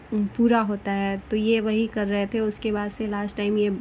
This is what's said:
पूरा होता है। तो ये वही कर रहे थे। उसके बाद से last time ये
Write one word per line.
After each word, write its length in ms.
पूरा 460
होता 320
है। 380
तो 60
ये 240
वही 260
कर 200
रहे 200
थे। 140
उसके 320
बाद 180
से 160
last 300
time 220
ये 220